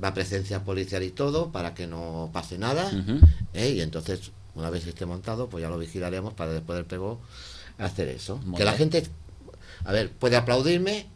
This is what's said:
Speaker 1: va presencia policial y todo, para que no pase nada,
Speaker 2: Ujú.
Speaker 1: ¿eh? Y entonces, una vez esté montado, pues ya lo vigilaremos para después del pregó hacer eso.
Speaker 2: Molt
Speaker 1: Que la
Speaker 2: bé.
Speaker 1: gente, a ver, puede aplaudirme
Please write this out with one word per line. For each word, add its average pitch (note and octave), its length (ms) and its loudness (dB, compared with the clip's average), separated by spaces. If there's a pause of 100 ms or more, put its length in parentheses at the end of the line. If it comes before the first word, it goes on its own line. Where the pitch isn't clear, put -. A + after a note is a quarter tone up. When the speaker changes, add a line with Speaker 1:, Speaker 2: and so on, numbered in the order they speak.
Speaker 1:
va G2 120 2
presencia G2 500 -2
policial F#2+ 380 -2
y F#2 80 -2
todo, D3 400 0
para F2 240 -4
que F2 120 -8
no E2 460 -6
pase F2 260 -6
nada, C#3 300 0
Speaker 2:
Ujú. G#2 320 0 (340)
Speaker 1:
¿eh? A2+ 160 2
Y A2 100 2
entonces, E2 520 -4 (220)
una D#2+ 160 -4
vez E2+ 160 -4
esté E2+ 200 -6
montado, A2 420 -4
pues F2+ 140 -6
ya E2 80 -2
lo E2+ 80 -4
vigilaremos F#2 560 -4
para E2 180 -4
después D#2+ 240 -4
del F2 80 -4
pregó F#2+ 360 -6 (580)
hacer F#2+ 300 -2
eso. C2 360 -6
Speaker 2:
Molt F2+ 140 -2
Speaker 1:
Que G#2 60 4
la G#2 80 6
Speaker 2:
bé. A2 60 0
Speaker 1:
gente, D#3 280 4 (800)
a F2+ 80 -2
ver, G#2 180 2
puede B2 260 4
aplaudirme E3+ 800 4